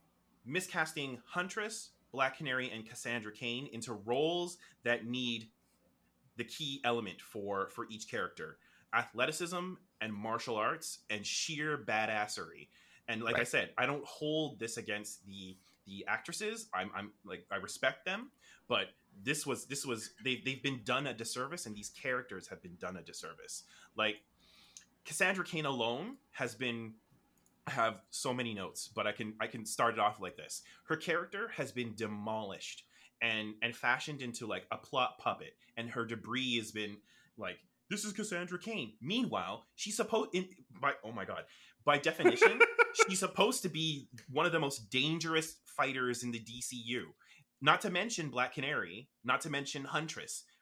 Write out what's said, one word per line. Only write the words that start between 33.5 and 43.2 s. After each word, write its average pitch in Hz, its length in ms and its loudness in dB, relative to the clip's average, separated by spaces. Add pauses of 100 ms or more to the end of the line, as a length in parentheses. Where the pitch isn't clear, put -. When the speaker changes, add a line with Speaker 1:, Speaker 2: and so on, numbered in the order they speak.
Speaker 1:
and 120 140 0
fashioned 131 460 2
into, 120 260 -6
like, 95 240 -2
a 107 60 -4
plot - 420 0
puppet, 98 360 -2 (220)
and 117 140 -4
her 117 140 -2
debris 117 520 0
has 101 140 -2
been, 104 260 -4 (400)
like, 98 200 -6 (320)
"This 202 140 -2
is 208 80 -4
Cassandra 180 480 -4
Cain." 190 400 -6
Meanwhile, 117 680 0 (100)
she's - 200 -4
supposed, 220 380 2
in, 185 160 2 (320)
by, 139 120 4 (120)
oh 113 80 -8
my 101 100 -4
God, 87 200 -4 (420)
by 147 140 8
definition, 269 600 8 (240)
Speaker 3:
<laughs> - 240 6
Speaker 1:
she's 185 120 2
supposed 196 420 4